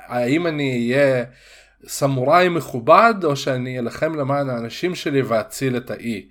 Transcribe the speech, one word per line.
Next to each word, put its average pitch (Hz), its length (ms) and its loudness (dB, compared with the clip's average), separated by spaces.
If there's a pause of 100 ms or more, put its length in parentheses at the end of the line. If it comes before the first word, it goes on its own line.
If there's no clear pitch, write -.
האם 123 400 0
אני 131 460 -2
אהיה... 131 320 2 (640)
סמוראי 143 640 2
מכובד, 170 680 4 (100)
או 143 120 0
שאני 127 420 -4
אלחם 151 360 -4
למען 139 360 -2
האנשים 120 440 -6
שלי 139 280 -2
ואציל 113 540 -2
את 120 140 -6
האי. 107 400 -8